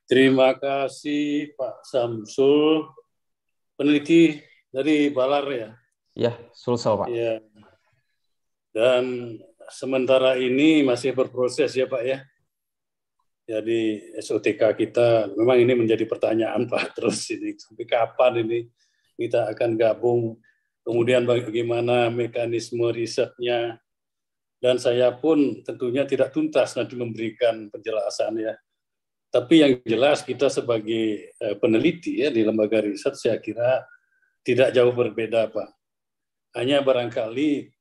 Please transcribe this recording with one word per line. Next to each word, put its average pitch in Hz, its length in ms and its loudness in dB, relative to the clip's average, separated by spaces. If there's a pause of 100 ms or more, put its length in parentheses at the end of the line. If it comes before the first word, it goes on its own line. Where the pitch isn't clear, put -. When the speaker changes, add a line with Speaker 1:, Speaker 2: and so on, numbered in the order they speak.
Speaker 1:
Terima 131 480 4
kasih, 147 960 -4
Pak - 320 -12
Samsul, 139 1040 0 (880)
peneliti 147 640 4 (320)
dari 147 400 2
Balar 135 360 0
ya? 113 200 -8 (480)
Speaker 2:
Ya, 117 160 0 (160)
Sulsel, 117 480 -2
Pak. 101 160 -6
Speaker 1:
Ya. 117 320 -4 (1300)
Dan 123 640 0 (320)
sementara 131 640 2
ini 135 480 2
masih 127 320 0
berproses 123 640 -2
ya, 131 80 0
Pak 127 160 -4
ya. 135 240 -6 (1200)
Jadi 110 560 -2 (160)
S - 160 -6
O 107 80 0
T 104 160 0
K 110 160 4
kita, 113 640 2
memang 123 240 4
ini 123 160 4
menjadi 110 320 2
pertanyaan, 113 580 -2
<laughs> 123 40 -16
Pak, 123 260 -4
terus - 320 -2
ini 107 240 -6
sampai - 320 -16
kapan 120 560 0
ini 117 240 -4 (560)
kita 117 320 -2
akan 113 240 -2
gabung, 113 640 0 (400)
kemudian 120 480 2
bagaimana 120 800 0
mekanisme 117 800 -4
risetnya. 117 880 -4 (800)
Dan 123 240 0
saya 123 320 2
pun 147 480 0
tentunya 131 480 -4
tidak 131 240 0
tuntas 156 400 0
nanti 123 240 -6
memberikan 113 720 -4
penjelasan 107 720 -6
ya. 110 160 -6 (720)
Tapi 156 320 4
yang 135 240 6
jelas 127 400 2
kita 127 240 0
sebagai, 113 880 -2
eh, 104 240 -6
peneliti 123 640 0
ya 143 80 0
di 113 80 2
lembaga 107 400 2
riset, 104 320 -4
saya 110 240 -2
kira 117 480 -2 (560)
tidak 123 320 2
jauh 123 160 4
berbeda, 113 640 -2
Pak. 101 160 -8 (880)
Hanya 131 240 0
barangkali 123 880 -2 (120)